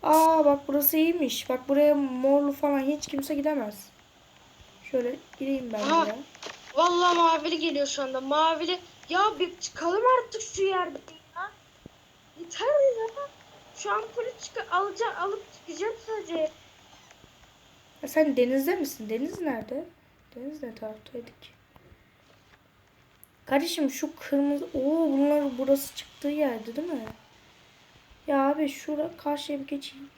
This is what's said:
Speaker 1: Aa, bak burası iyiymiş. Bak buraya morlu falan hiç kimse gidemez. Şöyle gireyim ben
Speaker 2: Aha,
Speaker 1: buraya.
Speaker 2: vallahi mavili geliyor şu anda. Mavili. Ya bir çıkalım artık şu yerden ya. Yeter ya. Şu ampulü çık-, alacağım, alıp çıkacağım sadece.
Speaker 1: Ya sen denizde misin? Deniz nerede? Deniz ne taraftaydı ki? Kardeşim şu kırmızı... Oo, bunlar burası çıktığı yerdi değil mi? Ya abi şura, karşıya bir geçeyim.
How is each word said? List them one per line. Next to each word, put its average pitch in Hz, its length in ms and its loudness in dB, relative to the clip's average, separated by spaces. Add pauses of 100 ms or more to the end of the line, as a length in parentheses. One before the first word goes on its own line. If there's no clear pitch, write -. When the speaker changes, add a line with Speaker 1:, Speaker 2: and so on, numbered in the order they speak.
Speaker 1:
Aa, 320 420 6
bak 285 240 6
burası 285 280 2
iyiymiş. 320 520 2
Bak 254 200 -4
buraya 294 260 6
morlu 277 580 2
falan 285 280 0
hiç 294 260 -2
kimse 277 280 -4
gidemez. 285 540 -4 (1000)
Şöyle 247 260 -2 (220)
gireyim 269 340 -4
ben 214 80 -4
Speaker 2:
Aha, 311 260 2
Speaker 1:
buraya. 220 100 -6 (580)
Speaker 2:
vallahi 349 420 4
mavili 330 420 2
geliyor 285 280 0
şu 277 160 -4
anda. 262 180 -4
Mavili. 320 580 0 (300)
Ya 349 120 0 (180)
bir 359 220 -2
çıkalım 339 420 -2 (180)
artık 440 220 -8
şu - 200 -4
yerden 381 380 0 (360)
ya. 381 140 -10 (920)
Yeter 349 260 -6
ya. 539 640 2 (480)
Şu 403 160 -8
ampulü 453 400 -4 (100)
çık-, - 300 -10
alacağım, 403 480 -2
alıp 403 220 -4 (100)
çıkacağım 381 420 -8 (120)
sadece. 330 440 -4 (1500)
Speaker 1:
Ya 285 60 -8
sen 302 280 4
denizde 269 400 2
misin? 269 340 -6
Deniz 302 300 -6
nerede? 269 440 -6 (520)
Deniz 294 260 -12
ne 233 120 -12
taraftaydı 220 520 -14
ki? - 220 -20 (2000)
Kardeşim 285 440 0
şu - 260 -8
kırmızı... 285 480 0 (100)
Oo, 277 60 -2 (320)
bunlar 285 460 2
burası 277 380 2
çıktığı - 320 -10
yerdi 240 480 -2
değil 320 120 -6
mi? 247 180 -6 (1200)
Ya 277 220 2
abi 294 200 0
şura, 302 480 -6
karşıya 294 440 -6
bir 277 60 -12
geçeyim. 277 520 -12